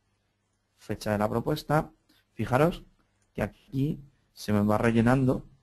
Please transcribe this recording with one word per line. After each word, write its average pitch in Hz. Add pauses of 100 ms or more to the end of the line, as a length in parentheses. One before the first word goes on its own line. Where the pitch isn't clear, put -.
(760)
Fecha 107
de 104
la 107
propuesta, 147 (420)
fijaros 127 (500)
que -
aquí 135 (300)
se -
me 104
va 104
rellenando 120 (180)